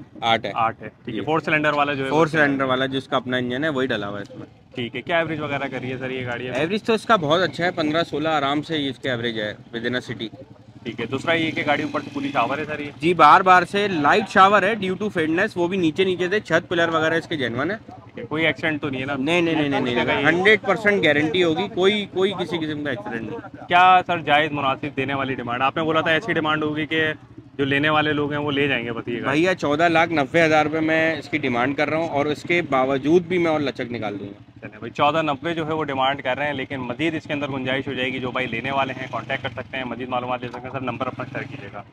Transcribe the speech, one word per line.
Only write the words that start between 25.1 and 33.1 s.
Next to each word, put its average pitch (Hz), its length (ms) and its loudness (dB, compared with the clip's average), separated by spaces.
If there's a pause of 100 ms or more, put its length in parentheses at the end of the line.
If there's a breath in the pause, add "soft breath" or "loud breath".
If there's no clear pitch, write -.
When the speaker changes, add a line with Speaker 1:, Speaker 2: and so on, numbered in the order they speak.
Speaker 2:
वाली 135 200 -2
demand? 120 280 -4
आपने 147 200 0
बोला 160 180 2
था 165 120 2
ऐसी 160 200 0
demand 156 300 0
होगी 151 240 -2
कि 156 260 0 (420)
जो 139 100 0
लेने 139 260 2
वाले 151 220 2
लोग 147 180 0
हैं 147 80 -2
वो 147 120 -2
ले 139 160 2
जाएंगे 120 240 -2
बस 113 180 -6
ये 117 60 -4
गाड़ी। 113 160 -2
Speaker 1:
भैया, 170 240 4
चौदह 156 340 2
लाख 165 220 4
नब्बे 147 300 2
हज़ार 156 220 6
रुपये 151 180 0
मैं 160 360 2
इसकी 143 220 -6
डिमांड 127 360 0
कर 147 140 0
रहा 156 100 0
हूँ 165 120 -2
और 143 180 0
इसके 175 400 0
बावजूद 139 560 2